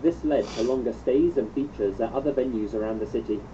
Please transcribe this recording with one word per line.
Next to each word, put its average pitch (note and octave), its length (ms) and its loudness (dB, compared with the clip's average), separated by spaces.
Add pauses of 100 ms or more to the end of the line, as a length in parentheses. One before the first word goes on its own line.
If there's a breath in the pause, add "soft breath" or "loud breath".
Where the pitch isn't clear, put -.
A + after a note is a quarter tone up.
This E3 240 0
led D3 300 2
to A2 80 -2
longer A#2+ 300 0
stays D3 440 2
and A2 160 0
features G#2+ 480 -2
at A2+ 120 0
other C#3 200 0
venues A#2 420 0
around A2 260 -2
the G#2+ 60 -2
city. A2 480 -2